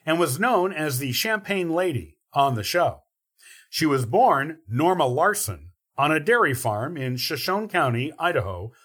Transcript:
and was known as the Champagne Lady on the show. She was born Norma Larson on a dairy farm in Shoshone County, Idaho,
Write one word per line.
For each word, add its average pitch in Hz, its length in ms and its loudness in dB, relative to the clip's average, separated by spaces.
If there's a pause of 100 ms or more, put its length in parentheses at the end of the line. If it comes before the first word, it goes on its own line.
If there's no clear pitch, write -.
and 160 140 2
was 151 200 0
known 202 320 2
as 151 280 -4
the 135 120 -4
Champagne 202 600 -2
Lady 160 480 -2 (140)
on 139 200 2
the 110 80 -2
show. 151 380 0 (680)
She - 200 -2
was 135 180 2
born 160 540 2 (100)
Norma 156 380 2
Larson 123 640 0 (260)
on 147 140 2
a 156 80 2
dairy 180 340 2
farm 123 440 -4
in 127 200 -4
Shoshone 185 500 -4
County, 139 520 0
Idaho, 110 540 -4 (120)